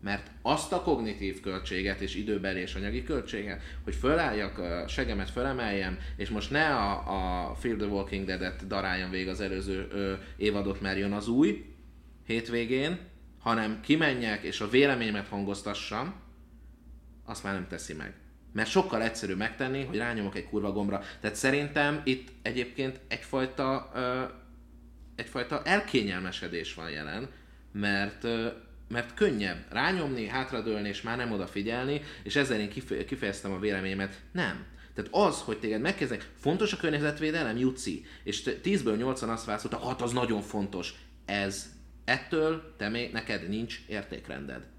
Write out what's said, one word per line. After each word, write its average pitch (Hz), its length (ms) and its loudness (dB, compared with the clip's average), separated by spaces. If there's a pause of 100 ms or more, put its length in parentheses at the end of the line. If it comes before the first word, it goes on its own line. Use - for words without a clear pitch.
Mert 101 280 -2 (100)
azt 151 320 2
a 180 80 2
kognitív 110 580 0
költséget 95 640 0
és 95 140 -2
időbeli 98 440 0
és 90 160 -4
anyagi 104 280 -2
költséget, 107 580 -4 (220)
hogy - 120 -2
fölálljak, 127 600 2
ö, 87 300 -2
segemet 113 420 0
fölemeljem, 110 680 0 (180)
és 101 140 -4
most 107 220 -2
ne 147 240 4
a, 92 720 0
a 62 60 -6
Fear 117 200 0
the 104 120 0
Walking 98 380 0
Dead-et 92 420 -2
daráljon 95 420 0
végig 92 180 0
az 95 140 -2
előző, 95 500 -2
ö, 98 220 0 (240)
évadot, 101 440 2
mert 98 160 0
jön 101 160 2
az 107 140 -2
új 147 380 6 (600)
hétvégén, 117 760 2 (400)
hanem 110 420 2
kimenjek 117 600 4
és - 180 -2
a 104 80 0
véleményemet 117 580 6
hangoztassam, 101 840 -2 (1120)
azt - 180 -8
már 98 100 0
nem 92 140 -2
teszi - 260 -8
meg. 71 200 -8 (400)
Mert 107 160 2
sokkal 180 320 6
egyszerűbb 104 360 0
megtenni, 131 460 0
hogy 123 140 -2
rányomok 110 380 0
egy 92 140 -6
kurva 104 220 0
gombra. 101 300 0 (180)
Tehát 107 160 -2
szerintem 147 680 4
itt 127 260 0 (120)
egyébként 127 680 -2
egyfajta, 131 880 -2
ö, 127 260 0 (920)
egyfajta - 480 -2
elkényelmesedés 92 1120 2
van 82 160 -6
jelen, 76 400 -4 (420)
mert, 101 520 2
ö, 117 240 2 (420)
mert 120 240 -2
könnyebb 101 560 2
rányomni, 139 580 2
hátradőlni 113 600 0
és 101 140 -4
már 117 160 -2
nem 120 140 0
odafigyelni, 113 680 0 (220)
és 104 120 -2
ezzel 127 240 4
én 104 100 0
kife-, - 360 -4
kifejeztem 101 460 -2
a 95 80 -2
véleményemet. 98 640 0 (100)
Nem. - 340 0 (280)
Tehát 107 200 -4
az, 170 280 6
hogy 110 180 -2
téged 110 220 0
megkérdezek, 131 480 0 (100)
„Fontos 190 340 2
a 151 40 -4
környezetvédelem, 151 800 0
Juci?” 127 480 0 (180)
És - 180 -2
te 127 100 0
tízből 131 440 2
nyolcan 127 340 0
azt 113 160 -2
válaszoltak, 107 380 -2
„Hát 127 180 -2
az 120 100 2
nagyon 117 300 2
fontos.” 98 520 -2 (320)
Ez 98 440 0 (360)
ettől 156 720 2
te 104 120 0
még, 117 220 -2
neked 104 380 -2
nincs 113 380 -2
értékrended. 69 920 -6